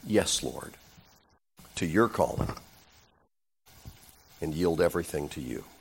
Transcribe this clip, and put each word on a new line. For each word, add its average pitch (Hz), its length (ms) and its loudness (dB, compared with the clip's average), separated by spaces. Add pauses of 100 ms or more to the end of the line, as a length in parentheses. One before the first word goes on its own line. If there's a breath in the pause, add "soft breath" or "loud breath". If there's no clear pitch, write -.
"Yes, 101 400 2
Lord," 65 320 -8 (960)
to - 140 -2
your 104 200 4
calling. 62 480 0 (1900)
And 78 120 -2
yield 82 280 2
everything 80 480 0
to 78 120 -10
you. 60 220 -8 (180)